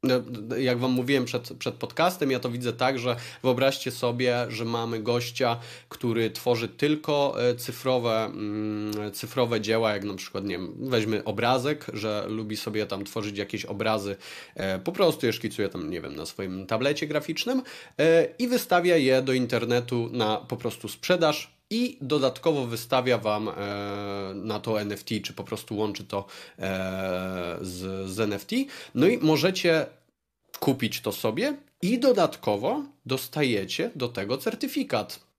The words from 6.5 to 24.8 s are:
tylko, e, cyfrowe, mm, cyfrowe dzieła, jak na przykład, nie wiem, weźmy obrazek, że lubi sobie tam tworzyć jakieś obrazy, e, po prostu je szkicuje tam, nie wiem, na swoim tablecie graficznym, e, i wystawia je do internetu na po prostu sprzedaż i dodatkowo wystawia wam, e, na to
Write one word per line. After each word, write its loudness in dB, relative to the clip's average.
tylko, 2
e, 4
cyfrowe, 0
mm, -4
cyfrowe 0
dzieła, 2
jak -4
na -6
przykład, -8
nie -2
wiem, -8
weźmy 0
obrazek, 0
że -4
lubi -4
sobie -2
tam -6
tworzyć -6
jakieś -4
obrazy, -2
e, -2
po -2
prostu 4
je 4
szkicuje -4
tam, -6
nie -6
wiem, -10
na -8
swoim -8
tablecie 0
graficznym, -2
e, 6
i 2
wystawia 4
je 6
do 2
internetu 2
na 2
po -6
prostu -6
sprzedaż 0
i 0
dodatkowo 2
wystawia 2
wam, 0
e, -4
na -4
to 0